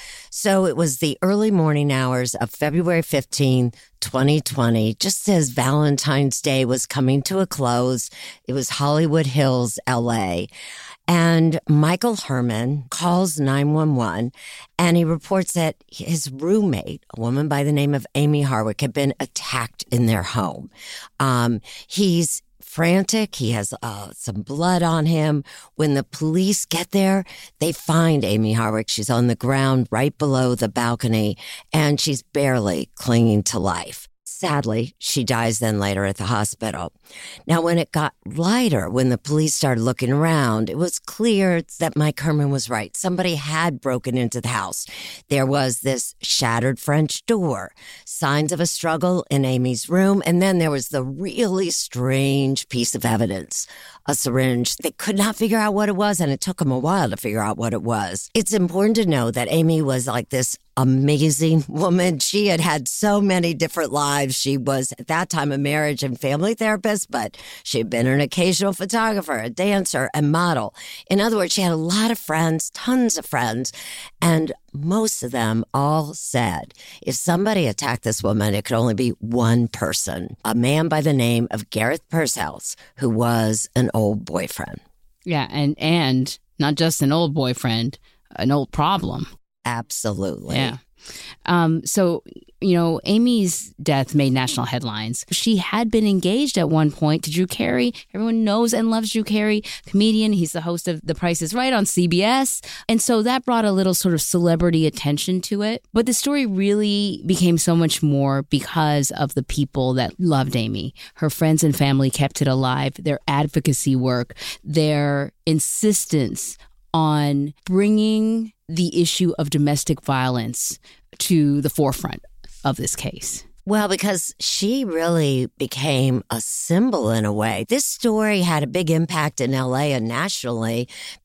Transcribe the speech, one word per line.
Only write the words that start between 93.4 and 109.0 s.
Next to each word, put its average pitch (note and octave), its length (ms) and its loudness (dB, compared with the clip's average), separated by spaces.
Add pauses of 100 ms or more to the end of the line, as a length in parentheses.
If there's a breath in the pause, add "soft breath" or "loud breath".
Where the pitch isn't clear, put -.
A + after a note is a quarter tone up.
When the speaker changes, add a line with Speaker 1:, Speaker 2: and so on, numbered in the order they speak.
Speaker 2:
death C#3 320 0
made C#3 180 4
national B2+ 340 0
headlines. A#2 640 -6
She - 260 2
had G#3+ 340 0
been A3 160 4
engaged G3+ 500 2
at D#3+ 140 2
one D#3 200 4
point D3+ 340 0
to D#3 60 -4
Drew F3 160 0
Carey. A#3+ 460 0 (220 loud breath)
Everyone A3+ 280 0
knows A3 300 2
and A3+ 180 0
loves A3 220 -2
Drew A3 100 0
Carey, G#3+ 400 0 (240 loud breath)
comedian. G#3+ 460 4
He's F3 200 0
the E3 100 -4
host E3+ 260 -4
of D#3+ 160 -2
The D#3 100 -2
Price E3+ 280 -2
is D#3+ 120 -4
Right B3+ 200 0
on A3 100 2
C F3+ 220 2
B F3 160 2
S. B3+ 400 2 (260 loud breath)
And A3+ 140 4
so A3+ 200 2
that B3 220 0
brought A#3 220 2
a G#3 60 4
little F#3+ 220 2
sort F3 200 2
of D3+ 80 2
celebrity E3+ 640 4
attention D3 560 0
to G3+ 180 -4
it. A3 320 -4
But A3+ 140 2
the B3 80 0
story C#4+ 320 0
really G3+ 800 0
became F3 320 4
so E3 180 2
much E3 260 2
more C#3 420 2
because D3 640 0